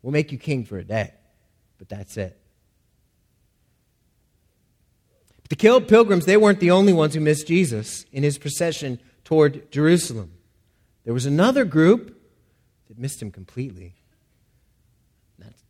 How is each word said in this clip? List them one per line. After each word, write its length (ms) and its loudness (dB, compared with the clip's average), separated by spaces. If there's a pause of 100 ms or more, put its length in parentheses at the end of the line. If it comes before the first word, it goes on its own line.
We'll 120 -10
make 180 -2
you 60 -12
king 260 -6
for 140 -14
a 80 -12
day, 300 -6 (640)
but 120 -20
that's 260 -16
it." 240 -12 (3000)
But 80 -20
the 80 -6
Kil-, 220 4
pilgrims, 460 4
they 120 4
weren't 220 4
the 120 2
only 200 4
ones 220 2
who 60 -4
missed 260 -2
Jesus 680 -4
in 120 -6
his 140 -2
procession 600 -8 (240)
toward 480 0
Jerusalem. 600 -2 (720)
There 100 -6
was 140 -4
another 380 2
group 540 2 (680)
that 100 -20
missed 240 -12
him 100 -12
completely. 600 -16 (1400)
That's 320 -20